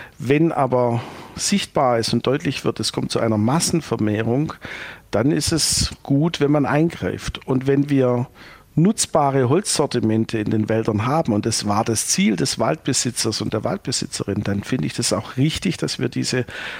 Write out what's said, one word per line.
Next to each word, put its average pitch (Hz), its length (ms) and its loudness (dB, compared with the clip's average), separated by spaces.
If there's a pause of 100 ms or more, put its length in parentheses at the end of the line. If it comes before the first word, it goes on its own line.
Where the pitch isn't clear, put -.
(200)
Wenn 151 340 4
aber 123 480 2 (340)
sichtbar 139 640 0
ist 110 140 -2
und 117 140 0
deutlich 147 360 -2
wird, - 160 -2
es 110 140 -4
kommt - 180 -4
zu 117 80 0
einer 110 180 2
Massenvermehrung, 117 1160 0 (580)
dann 117 200 2
ist 160 200 0
es - 400 0 (120)
gut, 147 360 2
wenn 143 120 4
man 147 140 4
eingreift. 110 800 -2
Und 131 220 0
wenn 139 220 2
wir 127 380 2 (500)
nutzbare 143 720 2
Holzsortimente 117 880 0
in 107 120 -2
den 107 180 0
Wäldern 110 380 0
haben, 147 260 0
und 104 140 2
das 113 200 -2
war 104 200 0
das 113 220 -2
Ziel 202 280 2
des 147 240 -2
Waldbesitzers 120 800 -2
und 110 140 -4
der 107 100 -2
Waldbesitzerin, - 800 -4
dann 101 200 -2
finde 139 240 -2
ich 127 60 -6
das 120 200 -2
auch - 240 -6
richtig, 156 400 0
dass - 200 -4
wir 131 120 -2
diese 127 360 -2 (340)